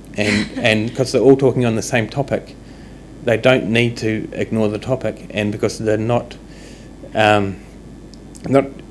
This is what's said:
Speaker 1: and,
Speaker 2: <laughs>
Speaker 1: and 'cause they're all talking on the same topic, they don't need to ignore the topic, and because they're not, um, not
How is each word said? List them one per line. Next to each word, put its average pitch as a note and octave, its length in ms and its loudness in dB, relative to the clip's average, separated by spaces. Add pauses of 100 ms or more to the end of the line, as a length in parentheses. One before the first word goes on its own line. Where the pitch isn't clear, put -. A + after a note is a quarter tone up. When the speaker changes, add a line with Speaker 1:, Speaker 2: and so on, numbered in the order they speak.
(160)
Speaker 1:
and, G#2 360 0
Speaker 2:
<laughs> - 80 -12
Speaker 1:
and A2 360 2
'cause B2+ 160 0
they're B2 100 2
all C3 160 10
talking B2+ 280 2
on A2+ 100 2
the G#2+ 60 -2
same A2 280 -2
topic, - 460 -4 (680)
they A2+ 140 2
don't B2+ 320 2
need A#2 280 2
to A2 360 -2
ignore G#2+ 360 0
the G#2 100 -4
topic, A2 520 -4
and G#2 200 -2
because G#2 280 -4
they're G#2+ 180 0
not, A#2 400 -2 (800)
um, G#2 420 4 (920)
not C3+ 180 2 (260)